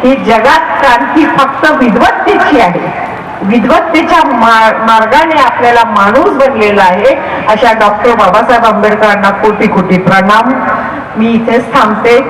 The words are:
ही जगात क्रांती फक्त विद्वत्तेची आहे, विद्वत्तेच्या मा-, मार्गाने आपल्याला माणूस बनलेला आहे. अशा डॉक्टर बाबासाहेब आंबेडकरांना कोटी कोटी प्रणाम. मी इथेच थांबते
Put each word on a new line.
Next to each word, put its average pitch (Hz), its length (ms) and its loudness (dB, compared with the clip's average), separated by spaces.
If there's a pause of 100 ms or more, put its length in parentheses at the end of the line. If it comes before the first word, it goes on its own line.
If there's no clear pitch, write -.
ही 262 120 2
जगात 226 640 0
क्रांती 269 440 0
फक्त 269 460 -2
विद्वत्तेची 277 880 0
आहे, 175 340 -2 (480)
विद्वत्तेच्या 311 840 0
मा-, 226 580 2
मार्गाने 262 560 2
आपल्याला 240 440 2
माणूस 254 640 2
बनलेला 208 360 0
आहे. 190 320 2 (320)
अशा 226 260 2
डॉक्टर 214 420 0
बाबासाहेब 233 500 0
आंबेडकरांना 208 640 0
कोटी - 380 -2
कोटी 185 300 0
प्रणाम. 214 540 2 (680)
मी 220 100 0
इथेच 233 460 -2
थांबते 233 440 0 (120)